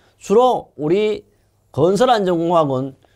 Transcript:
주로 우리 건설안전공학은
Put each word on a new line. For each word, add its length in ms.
주로 580
우리 500
건설안전공학은 1200